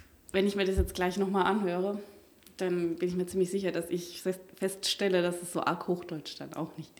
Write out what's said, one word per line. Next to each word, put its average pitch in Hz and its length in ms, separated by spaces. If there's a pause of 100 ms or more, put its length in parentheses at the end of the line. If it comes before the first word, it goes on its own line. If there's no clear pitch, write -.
(320)
wenn 196 160
ich 202 80
mir 202 100
das 190 120
jetzt 180 180
gleich 185 220
nochmal 196 280
anhöre, 190 540 (580)
dann 175 380
bin 180 140
ich 175 80
mir 180 100
ziemlich 185 240
sicher, 196 220
dass 170 160
ich - 320
fest-, 185 180 (180)
feststelle, 190 640
dass 175 200
es 175 100
so - 140
arg 175 240
Hochdeutsch 175 500
dann 143 140
auch 160 240
nicht 160 120 (100)